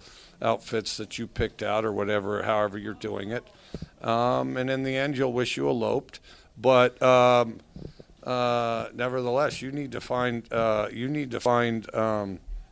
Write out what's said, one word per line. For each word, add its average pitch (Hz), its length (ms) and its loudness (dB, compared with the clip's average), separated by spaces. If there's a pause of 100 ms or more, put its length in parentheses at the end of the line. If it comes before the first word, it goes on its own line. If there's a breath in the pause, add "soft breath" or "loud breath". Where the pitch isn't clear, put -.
(420 soft breath)
outfits 113 540 -2
that - 220 -10
you 117 80 -8
picked - 360 -4
out 107 220 0
or 107 80 0
whatever, 101 520 -2
however 104 340 0
you're 104 160 -8
doing 101 360 -8
it. 120 140 -6 (560 loud breath)
Um, 127 560 0
and 127 140 -2
in 135 140 -2
the 131 120 -2
end, 139 220 -2
you'll 131 140 0
wish 120 240 -2
you 139 120 0
eloped. 117 520 -2 (360 soft breath)
But, 123 460 6
um, 123 560 6 (640 loud breath)
uh, 120 720 0
nevertheless, 127 640 -2
you 135 120 -8
need 139 200 -6
to 117 80 -8
find, 123 520 -2
uh, 110 400 2
you 117 160 -6
need 143 240 -6
to 113 80 -4
find, 120 540 0
um, 107 440 -2 (340 soft breath)